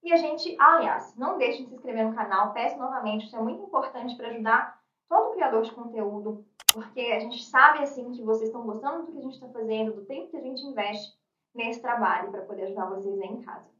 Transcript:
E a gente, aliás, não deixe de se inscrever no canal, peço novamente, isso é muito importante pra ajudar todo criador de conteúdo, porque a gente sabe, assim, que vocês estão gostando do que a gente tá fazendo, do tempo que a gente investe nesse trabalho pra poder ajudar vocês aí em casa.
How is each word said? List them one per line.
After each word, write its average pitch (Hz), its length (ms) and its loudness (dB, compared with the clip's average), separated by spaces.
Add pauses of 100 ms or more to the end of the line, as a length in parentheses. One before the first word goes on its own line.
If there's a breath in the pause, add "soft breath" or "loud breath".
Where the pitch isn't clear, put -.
E 339 80 0
a 339 60 8
gente, 311 420 0
aliás, - 560 6
não 269 220 -2
deixe 254 240 0
de 254 80 -12
se 254 60 -16
inscrever 226 320 -2
no 220 80 -2
canal, 208 380 2
peço 233 240 -2
novamente, 226 500 -4
isso - 80 -14
é 226 40 -8
muito 302 240 -2
importante 247 520 -4
pra 226 140 -8
ajudar 220 520 2 (260)
todo 427 260 4
criador 226 280 2
de 226 100 -2
conteúdo, 214 720 -6 (300)
porque 226 280 -6
a 226 180 2
gente - 260 -8
sabe, 294 380 8
assim, 247 280 -6
que 240 120 -10
vocês 220 260 2
estão 233 140 -8
gostando 269 420 -6
do 330 60 -14
que 285 80 -14
a - 20 -14
gente 254 180 -12
tá 254 100 -18
fazendo, 220 440 -2
do 202 120 -12
tempo 277 260 -10
que 311 60 -10
a 262 40 -10
gente 254 220 -8
investe 214 520 -6 (380)
nesse 233 280 -6
trabalho 240 500 0
pra - 100 -8
poder 202 220 -8
ajudar 190 220 -4
vocês 196 340 -6
aí 196 80 -6
em 220 140 -10
casa. - 280 -16 (100)